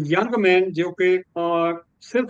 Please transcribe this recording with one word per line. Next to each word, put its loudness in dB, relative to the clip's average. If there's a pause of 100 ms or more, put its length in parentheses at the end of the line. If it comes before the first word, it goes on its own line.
ਯੰਗ 0
ਮੈਨ 2
ਜੋ -2
ਕਿ, 2
ਅਹ, -2 (220)
ਸਿਰਫ, -4